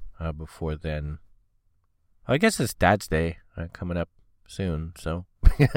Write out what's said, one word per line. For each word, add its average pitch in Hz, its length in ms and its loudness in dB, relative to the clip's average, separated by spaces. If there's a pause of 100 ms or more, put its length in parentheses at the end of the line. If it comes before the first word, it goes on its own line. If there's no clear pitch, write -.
(200)
uh, 82 120 -6
before 78 440 -8
then. 76 440 -8 (1080)
I 131 120 0
guess 220 200 2
it's 120 140 -2
Dad's 98 340 2
Day, 80 300 -2 (180)
uh, 85 160 -10
coming 87 260 -8
up 85 120 -4 (380)
soon, 85 500 -6
so 85 300 -8 (160)
<laughs> - 220 8 (120)